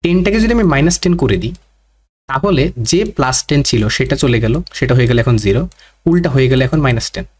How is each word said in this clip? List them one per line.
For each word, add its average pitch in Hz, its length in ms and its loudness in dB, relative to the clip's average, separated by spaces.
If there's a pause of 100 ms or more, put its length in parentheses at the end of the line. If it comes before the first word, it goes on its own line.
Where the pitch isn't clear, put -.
টেনটাকে 185 380 0
যদি 226 140 2
আমি 220 180 2
মাইনাস 156 280 2
টেন 175 200 2
করে 110 200 0
দিই, 127 120 -6 (760)
তাহলে 139 340 0 (280)
যে 175 100 2 (160)
প্লাস 127 200 -2 (120)
টেন 143 120 2 (100)
ছিল 113 120 0 (140)
সেটা 131 260 -4
চলে 120 220 2
গেল, 110 100 0 (240)
সেটা 120 180 0
হয়ে 123 140 2
গেল 120 140 2
এখন 120 200 2
জিরো, 104 180 0 (480)
উল্টা 175 240 2
হয়ে 131 180 2
গেল 131 160 2
এখন 156 180 0
মাইনাস 117 280 0
টেন। - 120 -10 (140)